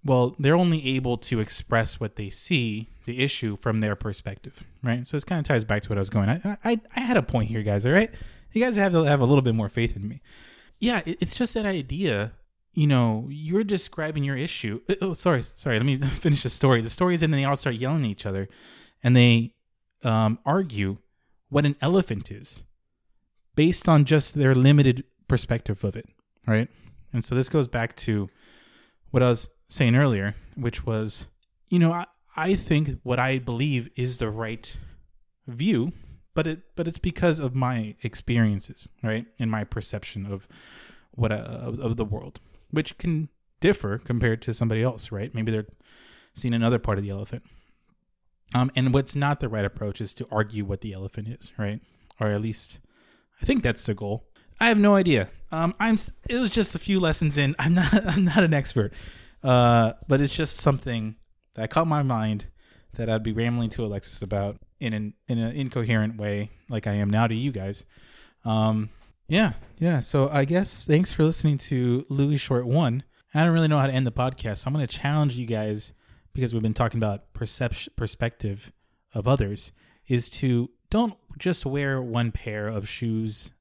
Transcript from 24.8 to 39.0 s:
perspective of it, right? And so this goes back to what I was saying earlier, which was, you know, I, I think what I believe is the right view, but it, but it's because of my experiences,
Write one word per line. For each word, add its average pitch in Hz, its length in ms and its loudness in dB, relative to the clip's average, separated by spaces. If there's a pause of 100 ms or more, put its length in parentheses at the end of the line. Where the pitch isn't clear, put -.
perspective - 560 -2
of 101 120 -4
it, - 140 -14 (380)
right? 110 220 2 (440)
And 117 100 -2
so 127 120 -4
this 127 140 0
goes 139 180 0
back 117 300 -4
to 104 340 -2 (800)
what 127 100 4
I 123 80 6
was 117 200 0 (180)
saying 120 280 2
earlier, 104 400 2 (200)
which 120 300 -4
was, 110 420 -4 (420)
you 180 100 2
know, 165 140 4
I, 175 120 -6 (300)
I 180 200 0
think 147 480 -2
what 123 160 0
I 131 180 0
believe 123 580 -2
is 123 220 -4
the 113 120 -2
right 110 480 -8 (680)
view, 139 460 0 (400)
but 165 140 0
it, 156 140 -8 (140)
but 165 120 -4
it's 160 100 -8
because 170 420 0
of 127 160 -4
my 123 460 -2
experiences, 113 880 -2 (140)